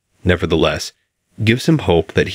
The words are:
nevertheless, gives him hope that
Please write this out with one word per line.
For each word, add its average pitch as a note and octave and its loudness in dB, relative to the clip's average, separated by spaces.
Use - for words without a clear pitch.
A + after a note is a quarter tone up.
nevertheless, E2 0
gives A2 0
him D#3+ 2
hope E2+ 0
that E2 0